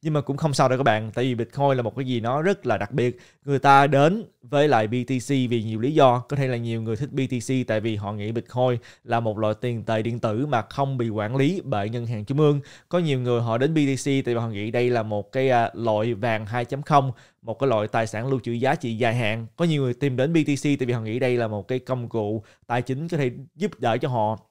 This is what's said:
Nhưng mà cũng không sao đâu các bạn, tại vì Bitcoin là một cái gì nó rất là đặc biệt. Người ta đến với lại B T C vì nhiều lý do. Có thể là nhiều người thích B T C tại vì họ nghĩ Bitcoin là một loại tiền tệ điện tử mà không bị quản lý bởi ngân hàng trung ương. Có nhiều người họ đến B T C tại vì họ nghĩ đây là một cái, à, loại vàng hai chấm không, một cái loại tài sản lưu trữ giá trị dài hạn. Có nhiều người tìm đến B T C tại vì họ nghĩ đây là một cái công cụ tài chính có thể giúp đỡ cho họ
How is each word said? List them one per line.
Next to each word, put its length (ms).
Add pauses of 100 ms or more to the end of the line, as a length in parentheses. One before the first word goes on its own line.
Nhưng 120
mà 80
cũng 160
không 160
sao 160
đâu 80
các 60
bạn, 280
tại 140
vì 100
Bitcoin 420
là 40
một 140
cái 100
gì 140
nó 220
rất 240
là 120
đặc 140
biệt. 280 (260)
Người 140
ta 280
đến 360 (180)
với 260
lại 200
B 60 (140)
T 40 (160)
C 20
vì 360
nhiều 140
lý 140
do. 260
Có 180
thể 100
là 100
nhiều 240
người 140
thích 160
B 80 (100)
T 40 (140)
C 200
tại 120
vì 160
họ 180
nghĩ 180
Bitcoin 480 (240)
là 160
một 180
loại 240
tiền 220
tệ 180
điện 180
tử 260
mà 160
không 360
bị 120
quản 260
lý 280
bởi 260
ngân 160
hàng 200
trung 140
ương. 200 (300)
Có 100
nhiều 200
người 220
họ 160
đến 160
B 40
T 220
C 60
tại 200
vì 80
họ 140
nghĩ 240
đây 180
là 140
một 280
cái, 180
à, 240
loại 400
vàng 320
hai 200
chấm 160
không, 300 (300)
một 180
cái 100
loại 180
tài 200
sản 200
lưu 120
trữ 120
giá 240
trị 220
dài 180
hạn. 400
Có 100
nhiều 180
người 100
tìm 220
đến 180
B 40
T 240
C 20
tại 220
vì 80
họ 80
nghĩ 180
đây 180
là 100
một 200
cái 120
công 300
cụ 340 (240)
tài 140
chính 260
có 100
thể 140 (240)
giúp 240
đỡ 180
cho 120
họ 280 (140)